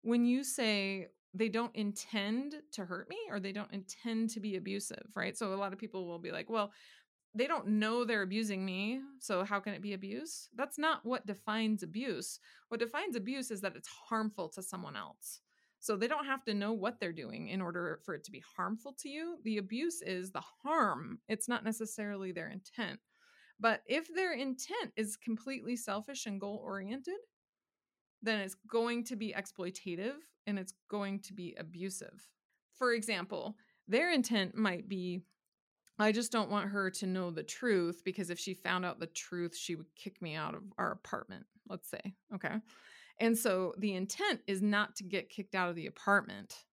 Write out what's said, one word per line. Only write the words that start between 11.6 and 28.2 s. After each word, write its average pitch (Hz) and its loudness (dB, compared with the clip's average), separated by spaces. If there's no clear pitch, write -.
abuse. 180 -4
What 233 -2
defines 285 0
abuse 247 -2
is 202 -4
that 196 -4
it's - -14
harmful 220 -2
to 185 -10
someone 180 -8
else. - -10
So - 0
they 208 2
don't 294 0
have 262 -2
to 214 2
know 202 2
what 226 0
they're 175 -2
doing 160 -6
in 190 0
order 175 -2
for 180 -6
it 147 -8
to - -12
be 139 -12
harmful 220 -4
to - -10
you. 320 -4
The 220 2
abuse 240 0
is 185 -2
the - -4
harm. 208 0
It's 220 -2
not 240 0
necessarily 208 -4
their 165 -6
intent. - -6
But 220 4
if 320 0
their 359 2
intent 269 -2
is 214 -2
completely 240 -4
selfish 220 -4
and 196 -4
goal-oriented, 208 -6